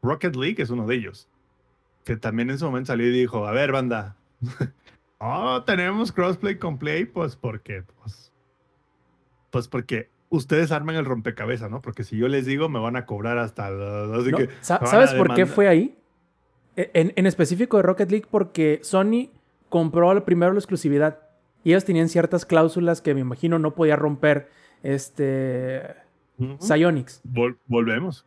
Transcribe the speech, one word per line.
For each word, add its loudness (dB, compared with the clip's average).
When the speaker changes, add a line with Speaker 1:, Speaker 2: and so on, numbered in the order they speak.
Speaker 1:
Rocket -2
League -4
es -6
uno -4
de -2
ellos, -8
que -4
también -4
en -6
su -4
momento -4
salió 0
y 4
dijo, 0
"A -6
ver, 0
banda, -4
<laughs> -10
oh, -4
tenemos -2
crossplay -2
con -6
Play, -4
pues, -6
¿por -8
qué? -12
Pues, -20
pues -4
porque -6
ustedes 0
arman -4
el -2
rompecabezas, -6
¿no? -8
Porque -10
si -10
yo 0
les 0
digo, -2
me -6
van -4
a -8
cobrar -4
hasta -6
la-", -6
así 0
Speaker 2:
No, 0
Speaker 1:
que 0
Speaker 2:
sa-, -2
Speaker 1:
me 0
van 0
Speaker 2:
¿sabes 8
Speaker 1:
a 0
Speaker 2:
por 4
qué 0
Speaker 1:
demandar. 0
Speaker 2:
fue 4
ahí? 2
E-, -4
en, 4
en 4
específico 2
de 6
Rocket 2
League, 0
porque 2
Sony 0
compró 4
al-, 4
primero 4
la 2
exclusividad 0
y 4
ellos 6
tenían 2
ciertas 0
cláusulas 2
que 0
me 0
imagino 0
no 0
podía 4
romper, 0
este, -4
Speaker 1:
Ujú. -6
Speaker 2:
Psyonix. 0
Speaker 1:
Vol-, -2
volvemos. -2